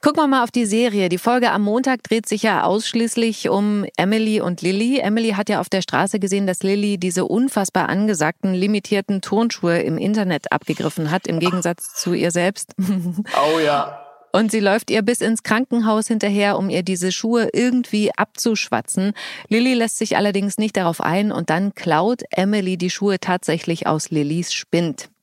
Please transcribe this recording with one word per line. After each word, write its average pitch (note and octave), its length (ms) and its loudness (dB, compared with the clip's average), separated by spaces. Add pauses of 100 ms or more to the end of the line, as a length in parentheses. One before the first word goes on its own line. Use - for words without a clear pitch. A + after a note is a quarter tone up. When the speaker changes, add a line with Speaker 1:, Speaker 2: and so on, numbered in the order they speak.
Speaker 1:
Gucken D4+ 200 4
wir - 20 2
mal C4+ 160 2
auf A#3 80 -2
die A#3+ 160 0
Serie. G3+ 420 2
Die F3 100 0
Folge A#3+ 340 2
am G#3 100 0
Montag A#3+ 400 0
dreht A3+ 240 -2
sich G#3+ 160 -4
ja G#3 220 2
ausschließlich A3+ 840 0
um G#3 360 0 (100)
Emily G#3+ 440 2
und F3+ 200 -2
Lilly. G#3+ 380 0
Emily A3 320 0
hat G3+ 180 -2
ja G3+ 120 0
auf F3+ 80 -4
der F#3+ 120 0
Straße F#3+ 380 0
gesehen, G3 300 0
dass F3+ 160 -4
Lilly G3+ 340 0
diese F3+ 260 -2
unfassbar G3+ 640 0
angesagten, F#3 640 0
limitierten G3 680 0
Turnschuhe G3+ 600 0
im - 180 -2
Internet F#3+ 520 0
abgegriffen D#3 640 -2
hat, F#3+ 160 -2
im E3 100 0
Gegensatz F3 560 -2
zu F3 200 -2
ihr E3+ 180 0
selbst. F3 460 -2
<laughs> G3 40 -2 (720)
Speaker 2:
Oh E3 60 2
ja. D3 400 0 (320)
Speaker 1:
Und G#3 180 4
sie A3 100 2
läuft G3+ 300 2
ihr A3 120 2
bis A#3 180 0
ins A3+ 240 0
Krankenhaus A3 640 2
hinterher, G3+ 500 2
um G3 120 0
ihr F3+ 120 0
diese F#3 300 -2
Schuhe A3+ 400 0
irgendwie A#3+ 640 2
abzuschwatzen. G3+ 960 -2 (360)
Lilly B3 260 2
lässt A3+ 240 -2
sich - 180 0
allerdings G3 420 0
nicht G#3+ 180 -2
darauf E3+ 240 0
ein G3+ 300 2
und - 200 -4
dann F#3+ 240 0
klaut F3+ 560 0
Emily F#3+ 480 0
die F3+ 120 -2
Schuhe G3 300 0
tatsächlich E3+ 680 -2
aus D#3 240 -2
Lillys D#3 420 -2
Spind. - 580 -2 (120)